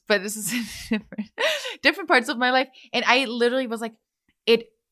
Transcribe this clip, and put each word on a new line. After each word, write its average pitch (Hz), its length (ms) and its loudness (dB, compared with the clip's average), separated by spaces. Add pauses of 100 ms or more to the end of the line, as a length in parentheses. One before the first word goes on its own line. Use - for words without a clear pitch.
but 208 160 2
this 208 140 -8
is 202 160 -8
<laughs> 233 400 -8
in 214 80 0
different, - 320 -12 (500)
different 339 280 0
parts 247 180 4
of 269 100 -4
my 247 140 0
life. 262 160 2 (240)
And 226 160 -2
I 247 160 4
literally 240 440 0
was 220 120 -6
like, 226 140 -8 (520)
it, 226 280 4 (180)